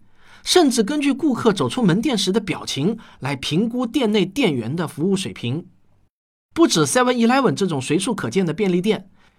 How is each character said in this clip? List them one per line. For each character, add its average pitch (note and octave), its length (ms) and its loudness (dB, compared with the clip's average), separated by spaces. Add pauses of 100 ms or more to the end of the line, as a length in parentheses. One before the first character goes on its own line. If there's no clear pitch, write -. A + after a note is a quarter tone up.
(420)
甚 E4 280 4
至 A#3 120 2
根 D4 160 -2
据 C#4 140 0
顾 C#4 220 0
客 - 180 2
走 C3 160 0
出 B3 140 -4
门 F#3+ 180 4
店 C4 160 -2
时 F#3 160 -2
的 A3 80 2
表 C3 240 -8
情 D#3 320 -2 (220)
来 C#3 180 -6
评 D#3+ 320 -2
估 B3 180 -4
店 A#3+ 240 0
内 A3+ 140 2
店 G3+ 300 0
员 A#2+ 200 -4
的 E3+ 140 -4
服 F3 220 -2
务 G3 40 0
水 A#2 200 -4
平。 B2 320 -6 (880)
不 E4 120 4
止 D#3 200 2
seven B3 260 2
eleven A#3+ 400 2
这 F#3+ 140 -2
种 D#3+ 120 -2
随 D3 200 0
处 G#3+ 160 -2
可 - 160 -6
见 F#3+ 160 0
的 D#3 80 -2
便 F#3+ 180 0
利 F3+ 80 2
店， G3 300 -2 (280)